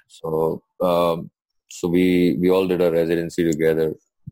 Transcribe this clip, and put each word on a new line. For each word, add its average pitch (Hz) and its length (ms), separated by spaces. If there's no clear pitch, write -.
So, 80 540
um, 87 480
so - 180
we, 90 520
we 90 100
all 95 160
did 90 140
our 87 120
residency 85 580
together, 80 440